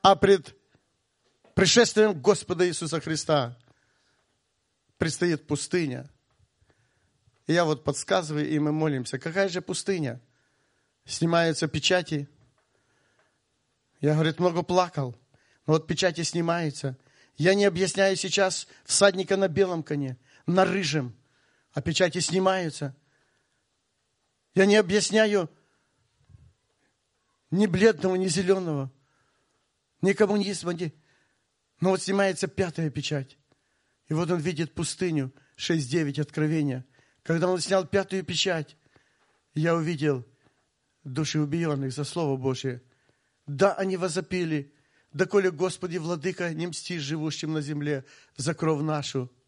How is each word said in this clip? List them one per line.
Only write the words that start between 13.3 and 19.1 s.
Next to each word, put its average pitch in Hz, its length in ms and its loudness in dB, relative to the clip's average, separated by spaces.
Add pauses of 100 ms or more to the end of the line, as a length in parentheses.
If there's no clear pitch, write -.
Я, 147 100 2
говорит, 156 260 2
много 175 240 2
плакал, 170 540 0 (500)
но 156 60 2
вот 156 140 2
печати 170 360 -2
снимаются. 165 760 -4 (400)
Я 180 160 4
не 202 100 4
объясняю 190 500 2
сейчас 190 540 -2 (160)
всадника 190 540 2